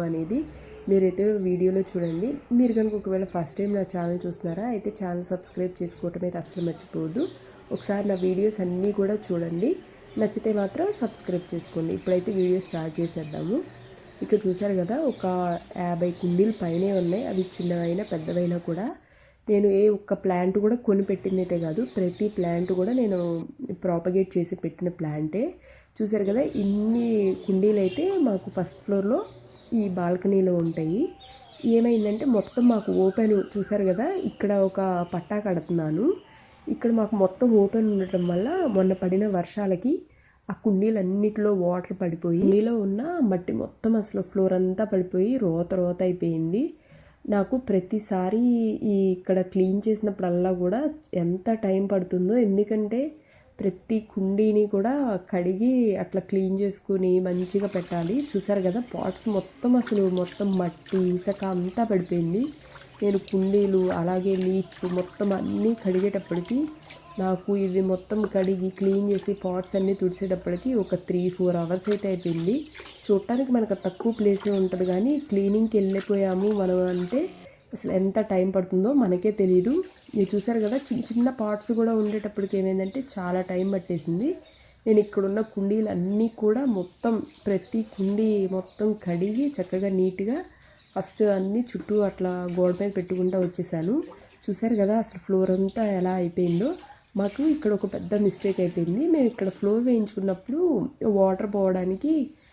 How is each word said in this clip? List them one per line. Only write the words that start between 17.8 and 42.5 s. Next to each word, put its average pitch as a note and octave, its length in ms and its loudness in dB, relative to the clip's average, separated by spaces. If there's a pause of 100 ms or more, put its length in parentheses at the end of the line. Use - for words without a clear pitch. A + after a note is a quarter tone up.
పెద్దవైనా E3+ 540 -2
కూడా F3 180 -4 (640)
నేను G#3 180 4 (100)
ఏ G#3 180 6
ఒక్క G3 180 -6 (100)
ప్లాంట్ F#3 400 2
కూడా A3 120 2 (100)
కొని G3 220 4
పెట్టిందైతే F#3 560 -2
కాదు, E3 200 -2 (120)
ప్రతి F#3 300 0 (100)
ప్లాంట్ F3 340 0 (100)
కూడా G3+ 200 0
నేను G3+ 180 2 (680)
ప్రాపగేట్ F#3 520 0
చేసి F3 280 -2
పెట్టిన F3 240 -4 (100)
ప్లాంటే. D#3 440 -2 (580)
చూశారు G#3 300 0
కదా, A#3 120 2 (200)
ఇన్ని G#3+ 460 0 (380)
కుండీలు G3+ 380 4
అయితే F#3+ 200 0 (240)
మాకు G3 300 -2
ఫస్ట్ - 260 -6
ఫ్లోర్‌లో G3+ 340 0 (600)
ఈ G3+ 80 0 (100)
బాల్కనీలో F3+ 560 2 (100)
ఉంటాయి. E3 380 0 (720)
ఏమైందంటే A3+ 500 2 (120)
మొత్తం A#3+ 380 4
మాకు G3+ 180 0 (140)
ఓపెన్, G#3+ 300 4 (200)
చూశారు G3+ 340 0
కదా, G#3+ 180 0 (220)
ఇక్కడ G#3 220 -2 (180)
ఒక G3 100 -2 (340)
పట్టా F3+ 240 -4 (100)
కడుతున్నాను. E3 580 0 (680)
ఇక్కడ A#3 140 0 (120)
మాకు G#3+ 220 0
మొత్తం G#3 260 2 (140)
ఓపెన్ A3 300 2
ఉండటం F#3 380 0
వల్ల F#3 160 0 (300)
మొన్న F#3+ 140 4 (100)
పడిన F#3+ 240 2 (140)
వర్షాలకి G3 540 -2 (560)
ఆ G3+ 40 -6 (100)
కుండీలన్నిటిలో G#3 840 2 (140)
వాటర్ F3+ 360 -2
పడిపోయి E3+ 440 0
కుండీలో G#3+ 280 4 (120)